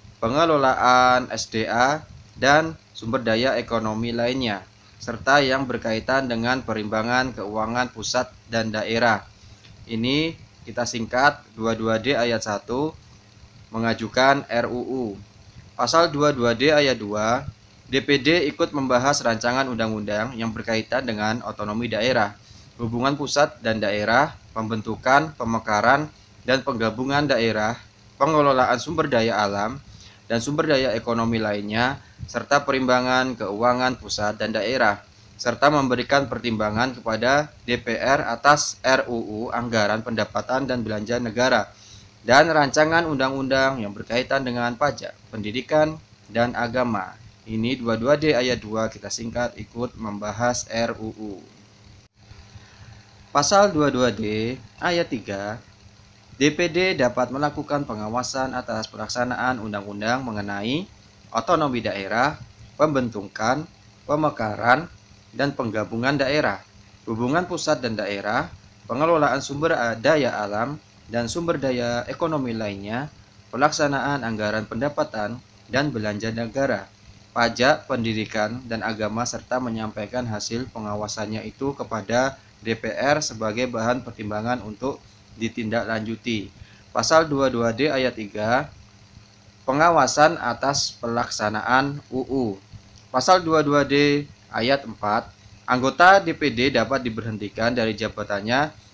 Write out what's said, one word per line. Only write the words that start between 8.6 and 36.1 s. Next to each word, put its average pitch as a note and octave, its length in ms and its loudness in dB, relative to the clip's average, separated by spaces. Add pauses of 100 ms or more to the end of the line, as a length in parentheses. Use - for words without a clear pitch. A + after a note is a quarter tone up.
daerah. G#2+ 560 0 (640)
Ini C3+ 480 -2 (320)
kita A#2 160 -4
singkat B2 560 0 (160)
dua A2+ 160 0
puluh A2 240 0
dua - 0 -
D A#2 160 0
ayat A#2 320 0
satu, A#2+ 480 -4 (800)
mengajukan A2+ 800 2
R A#2 160 0
U A#2+ 160 -4
U. B2+ 200 -4 (680)
Pasal E3 400 2
dua D3 240 2
puluh A#2 160 2
dua - 0 -
D C#3 240 4
ayat C3 240 4
dua, G#2+ 480 -2 (400)
D C3 160 0
P C#3 160 2
D D#3 320 4
ikut D#3+ 240 -2
membahas C3 480 2
rancangan A#2+ 480 0
undang-undang A2 640 -4
yang A2+ 160 -4
berkaitan A2+ 560 -2
dengan G#2+ 320 -2
otonomi G#2+ 480 -6
daerah, G#2+ 480 0 (400)
hubungan A#2+ 400 -2
pusat C#3+ 480 0
dan A2 160 0
daerah, G#2+ 560 2 (160)
pembentukan, A2+ 880 0
pemekaran, A#2 720 2 (320)
dan C3 240 2
penggabungan B2+ 560 0
daerah, A2+ 560 0 (400)
pengelolaan C#3 560 4
sumber D3+ 320 -2
daya A2+ 320 2
alam, G#2 400 -2 (480)
dan A#2 160 -2
sumber D3+ 240 0
daya C3 240 2
ekonomi A#2 480 0
lainnya, G#2+ 600 0 (300)
serta C#3 320 2
perimbangan B2+ 720 2
keuangan A#2+ 640 0
pusat G#2+ 400 -4
dan A2 160 -2
daerah, A2 480 2 (320)
serta A#2+ 380 -4
memberikan C3+ 580 0